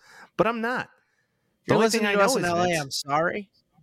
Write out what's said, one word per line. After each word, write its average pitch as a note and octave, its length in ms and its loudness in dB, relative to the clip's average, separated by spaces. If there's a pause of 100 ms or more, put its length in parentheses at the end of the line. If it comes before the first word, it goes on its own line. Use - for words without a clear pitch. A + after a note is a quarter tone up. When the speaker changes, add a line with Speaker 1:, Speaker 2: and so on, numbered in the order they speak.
(360)
Speaker 1:
but F3+ 100 0
I'm A3+ 140 -4
not. A#3 300 -6 (720)
Speaker 2:
If - 80 -20
you're - 0 -
Speaker 1:
The - 60 2
only A3 140 4
thing A3 120 -2
Speaker 2:
listening G#3+ 60 0
Speaker 1:
I G3+ 80 0
Speaker 2:
to G3+ 100 4
us A#3+ 100 4
Speaker 1:
know A3+ 40 0
Speaker 2:
in F3 40 -2
Speaker 1:
is F3 80 0
Speaker 2:
L E3+ 100 0
A, F3+ 60 2
Speaker 1:
Vince. E3+ 140 0
Speaker 2:
I'm C#3 100 -8
sorry, E3 580 -4 (340)